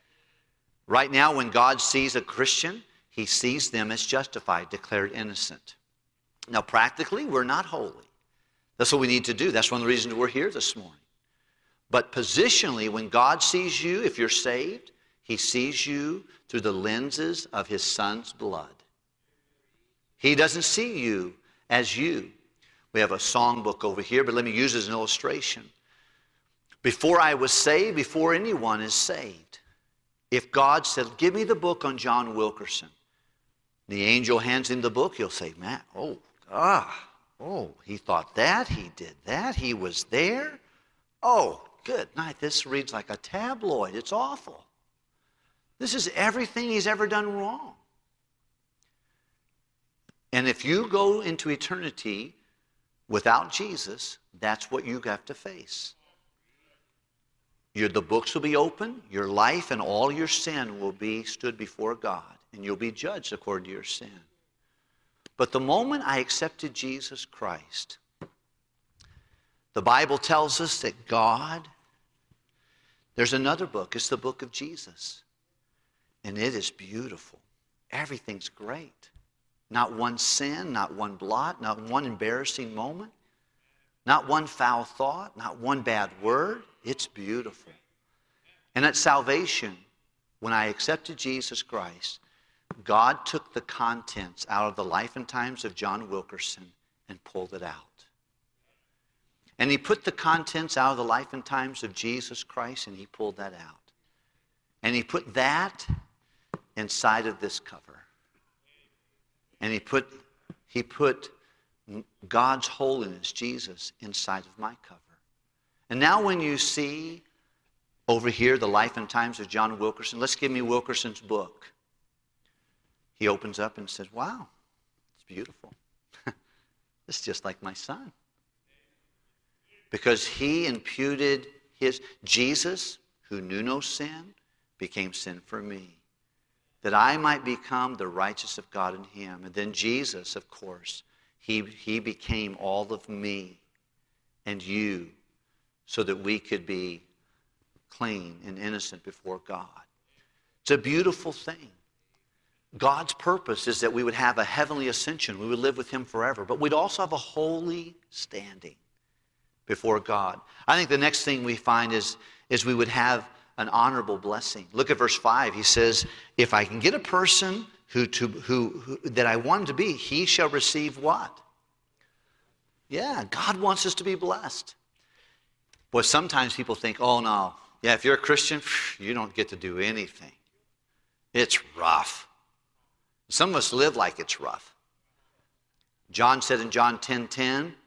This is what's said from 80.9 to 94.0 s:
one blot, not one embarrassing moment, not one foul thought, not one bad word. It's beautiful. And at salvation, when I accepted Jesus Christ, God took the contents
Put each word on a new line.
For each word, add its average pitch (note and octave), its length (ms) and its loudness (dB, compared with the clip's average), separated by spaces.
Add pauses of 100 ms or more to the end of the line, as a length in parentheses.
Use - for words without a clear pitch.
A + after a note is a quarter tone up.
one G2+ 240 -6
blot, A#2 440 -2
not A2 200 -4
one B2 240 -2
embarrassing A#2 680 -4
moment, D#3 380 -8 (920)
not C#3+ 240 4
one D3+ 180 0
foul A#2+ 380 0
thought, D#3+ 500 -6
not A2+ 220 -12
one B2+ 240 -2
bad G#2+ 280 0 (120)
word. D#3+ 420 0 (200)
It's C3 240 -6
beautiful. G#2 640 -10 (1000)
And C3 100 4
at D3 100 2
salvation, C#3 800 2 (640)
when A2+ 140 -2
I A2 140 2
accepted D#3 500 -4
Jesus C3 460 -6
Christ, F2+ 560 -10 (640)
God A2+ 420 4
took - 280 -6
the A#2 80 -6
contents A#2 880 -6